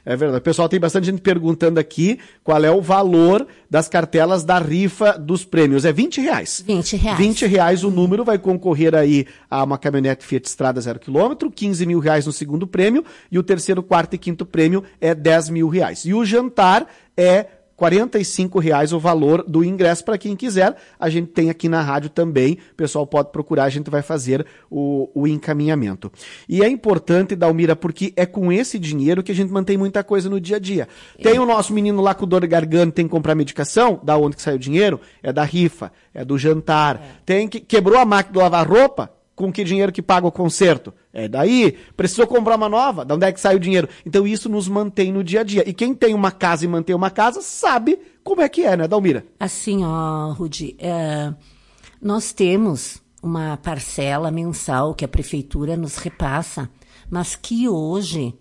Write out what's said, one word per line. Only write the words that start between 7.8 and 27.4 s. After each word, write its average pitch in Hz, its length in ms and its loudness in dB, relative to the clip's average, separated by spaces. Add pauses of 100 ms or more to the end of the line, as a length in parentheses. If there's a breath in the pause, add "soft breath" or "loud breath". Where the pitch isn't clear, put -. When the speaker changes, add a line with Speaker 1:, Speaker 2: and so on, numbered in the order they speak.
Speaker 1:
o 202 80 0
número 180 340 2
vai 214 140 2
concorrer 180 560 2
aí 147 320 2 (220 loud breath)
a 135 140 -2
uma 139 140 -2
caminhonete 135 480 -2
Fiat 131 220 -4
Strada 127 340 -4
zero 113 180 -8
quilômetro, 214 520 -2
quinze 190 340 -4
mil 170 140 0
reais 151 260 0
no 151 60 -4
segundo 151 340 -6
prêmio, 220 400 0 (260 loud breath)
e 175 60 -2
o 180 60 2
terceiro, 185 400 -2
quarto 180 320 0
e - 20 -6
quinto 175 280 -8
prêmio 170 380 0 (160 loud breath)
é 165 140 2
dez 160 360 2
mil 165 180 0
reais. 156 380 -2
E 175 80 0
o 226 120 0
jantar 226 640 2 (280 soft breath)
é 185 300 4 (340 loud breath)
quarenta 202 400 2
e 190 60 0
cinco 185 340 -2
reais 151 320 2
o 170 80 0
valor 165 480 2
do 165 160 2
ingresso 175 400 0
pra 220 140 -2
quem 202 180 -6
quiser. 196 400 0 (240 loud breath)
A 165 100 -2
gente 170 180 -2
tem 165 220 0
aqui 165 200 -2
na 160 120 0
rádio 143 280 -4
também. 156 480 0 (160 loud breath)
O - 20 -20
pessoal 147 320 -4
pode 143 240 -2
procurar, 147 320 -2
a 139 60 2
gente 147 200 -6
vai 147 120 -2
fazer 143 440 -4 (240 soft breath)
o, 143 460 -4
o 143 100 -2
encaminhamento. 147 840 -2 (360 loud breath)
E 185 140 2
é 208 60 4
importante, 190 720 0
Dalmira, 165 400 2